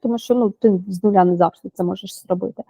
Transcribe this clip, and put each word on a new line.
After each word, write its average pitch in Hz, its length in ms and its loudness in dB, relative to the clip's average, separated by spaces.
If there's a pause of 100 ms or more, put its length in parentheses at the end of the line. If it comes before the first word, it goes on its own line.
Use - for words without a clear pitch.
тому 233 160 -2
що, 240 180 -2
ну, 240 140 2
ти 202 380 2
з 185 160 -8
нуля 202 220 4
не 180 120 2
завжди 170 360 -2
це 185 100 -6
можеш 185 380 -8
зробити. 185 480 -6